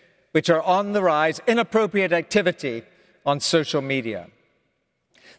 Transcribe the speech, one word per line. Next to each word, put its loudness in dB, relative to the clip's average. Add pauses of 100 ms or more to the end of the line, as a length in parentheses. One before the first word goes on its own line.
(340)
which 0
are 4
on 0
the 0
rise, 2
inappropriate 0
activity -2 (420)
on 0
social 0
media. -6 (1120)